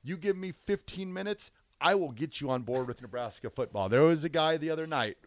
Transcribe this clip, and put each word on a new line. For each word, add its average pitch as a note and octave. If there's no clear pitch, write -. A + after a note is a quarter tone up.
you D#3
give F#3+
me F#3
fifteen F#3+
minutes, G3
I F3+
will E3
get C3
you C#3
on B2+
board B2+
with A#2+
Nebraska A#2+
football. G#2
There B2+
was D#3+
a E3
guy D#3+
the D3+
other D#3
night, C3